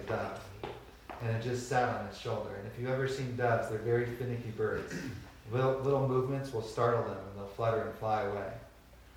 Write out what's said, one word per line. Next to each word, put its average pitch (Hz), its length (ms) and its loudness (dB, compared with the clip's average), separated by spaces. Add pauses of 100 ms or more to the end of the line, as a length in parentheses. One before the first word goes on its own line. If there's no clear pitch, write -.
dove. - 320 -2 (800)
And 113 140 2
it 110 60 0
just 123 260 -2
sat 123 200 4
on 104 180 -2
his - 100 -10
shoulder. - 400 -2
And 101 120 -8
if - 100 -12
you've 123 100 -2
ever 131 200 2
seen 127 260 -2
doves, 117 340 4
they're 110 100 -2
very 120 280 4
finicky 117 440 -4
birds. 104 480 -2
<clears throat> 156 60 -6 (480)
Little, 131 280 4
little 135 280 4
movements 127 440 2
will 110 100 -2
startle 117 400 4
them 98 140 -2
and 98 220 -8
they'll 98 100 -6
flutter 98 340 2
and - 140 -4
fly 110 260 2
away. 101 300 -2 (640)